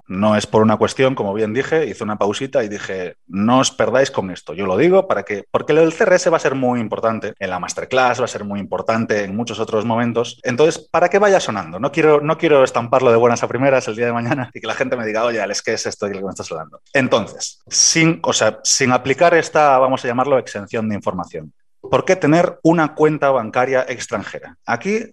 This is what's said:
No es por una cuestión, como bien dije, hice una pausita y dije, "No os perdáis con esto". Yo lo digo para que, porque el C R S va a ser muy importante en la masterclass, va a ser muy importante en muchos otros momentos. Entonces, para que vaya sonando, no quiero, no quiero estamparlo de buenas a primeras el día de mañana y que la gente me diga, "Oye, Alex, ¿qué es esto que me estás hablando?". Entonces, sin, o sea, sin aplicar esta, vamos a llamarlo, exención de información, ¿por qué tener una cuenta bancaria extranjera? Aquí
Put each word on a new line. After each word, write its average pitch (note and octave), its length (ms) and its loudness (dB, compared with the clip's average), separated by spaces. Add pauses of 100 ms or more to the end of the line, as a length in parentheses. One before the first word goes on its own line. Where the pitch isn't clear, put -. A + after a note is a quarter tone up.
No G#2 300 2
es G2+ 100 -2
por A2 140 4
una A2 160 4
cuestión, C3 360 0
como G2+ 200 -4
bien A2 200 -4
dije, D3 320 -2
hice G#2+ 200 -8
una G#2+ 120 -6
pausita G#2+ 440 -2
y A2 60 -4
dije, F#2+ 480 -8 (100)
"No A2 340 2
os C3 120 0
perdáis B2 400 0
con F#2+ 200 -6
esto". E2+ 220 -14
Yo F#2+ 120 -6
lo F#2 120 0
digo F#3 300 4
para A#2 160 -2
que, G2+ 260 -8
porque A#2 220 -2
el D#3+ 220 4
C A#3 100 -2
R F3+ 140 6
S F3 120 -2
va E3 80 4
a D3+ 40 -6
ser C3+ 140 0
muy B2 260 0
importante A2 580 -4
en F#2+ 100 -6
la F2+ 100 -6
masterclass, A#2+ 600 0
va B2 60 0
a - 20 0
ser G#2 160 -10
muy G2+ 160 -6
importante G#2 640 -2
en F#2+ 100 -8
muchos A2 260 -6
otros A2 260 -2
momentos. A#2 580 -2
Entonces, D3+ 340 2 (140)
para F3 180 2
que G3 100 2
vaya G3 200 4
sonando, F#2 400 -6
no C#3 140 -4
quiero, D3+ 260 4
no D3+ 180 -2
quiero D3 280 4
estamparlo A#2+ 460 2
de A#2 60 6
buenas A#2 260 2
a B2+ 40 -2
primeras C3 400 0
el A2 80 -6
día A#2+ 120 -2
de A#2+ 60 -2
mañana A#2+ 400 -4
y A2+ 60 -18
que A2 80 -10
la A2 80 -6
gente B2+ 220 -4
me A#2 80 -6
diga, A2 180 -2
"Oye, A#2 180 -2
Alex, G2 200 -4
¿qué A#2 120 -4
es G#2+ 120 -4
esto G#2 240 -6
que G2 120 -8
me G2 80 -6
estás F2+ 220 -12
hablando?". D#2+ 300 -12 (100)
Entonces, - 760 -2
sin, E3 560 4
o A#2+ 100 0
sea, G#2+ 300 0
sin - 280 0
aplicar C3+ 420 2
esta, D3+ 460 4
vamos C3 240 2
a C3 60 -4
llamarlo, C3 280 0
exención A2 520 -6
de G#2 60 -2
información, E2+ 580 -8 (280)
¿por - 240 0
qué F#3 100 2
tener E3+ 480 2
una D#3+ 300 2
cuenta D3+ 380 2
bancaria B2+ 580 0
extranjera? - 760 -10
Aquí G3 480 -4